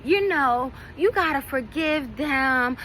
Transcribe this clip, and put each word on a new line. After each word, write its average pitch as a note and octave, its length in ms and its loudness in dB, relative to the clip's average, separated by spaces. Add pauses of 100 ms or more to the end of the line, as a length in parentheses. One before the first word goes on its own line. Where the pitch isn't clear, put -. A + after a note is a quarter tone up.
you G4 240 2
know, C4+ 440 2 (260)
you F#4 140 4
gotta D#4+ 300 0
forgive C4+ 760 -2
them. C4 680 0